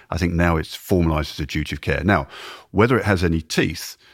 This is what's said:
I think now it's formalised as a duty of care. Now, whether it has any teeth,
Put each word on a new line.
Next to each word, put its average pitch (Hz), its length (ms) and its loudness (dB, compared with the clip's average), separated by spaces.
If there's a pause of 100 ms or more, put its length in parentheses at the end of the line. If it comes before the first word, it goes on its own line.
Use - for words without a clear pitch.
I - 80 -4
think 87 160 0
now 85 240 4
it's 78 160 -4
formalised 82 580 0
as - 80 -14
a 78 60 -4
duty 76 300 -4
of 71 60 -10
care. 71 220 -2
Now, 85 240 2 (440)
whether 120 260 4
it 95 80 0
has 95 180 2
any 82 180 2
teeth, - 560 -4 (160)